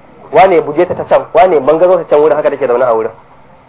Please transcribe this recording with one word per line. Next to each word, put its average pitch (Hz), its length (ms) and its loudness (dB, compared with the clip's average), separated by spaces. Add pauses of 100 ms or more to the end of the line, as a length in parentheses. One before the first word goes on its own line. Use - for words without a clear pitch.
(320)
Wane 180 240 4
ya 156 60 2
buge 147 260 -4
ta 180 80 -10
ta 156 80 -10
can, 139 300 -2
wane 175 220 2
ya 143 40 0
bangaro 160 380 0
ta 160 100 -6
can 147 120 2
wurin, 151 180 0
haka 151 120 -2
take 139 160 -4
zaune 120 180 -2
a 120 120 0
wurin. 110 160 -6 (580)